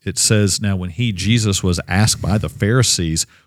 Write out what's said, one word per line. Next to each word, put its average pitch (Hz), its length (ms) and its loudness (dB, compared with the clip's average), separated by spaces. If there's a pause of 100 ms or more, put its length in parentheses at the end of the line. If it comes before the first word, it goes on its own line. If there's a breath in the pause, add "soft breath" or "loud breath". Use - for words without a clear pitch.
it 92 140 -6
says, 104 440 2
"Now 101 140 0
when 90 160 -4
he, 117 200 -2
Jesus, 101 500 0
was 90 260 0
asked 101 340 0
by 90 160 0
the 78 120 -4
Pharisees 98 760 0 (220 soft breath)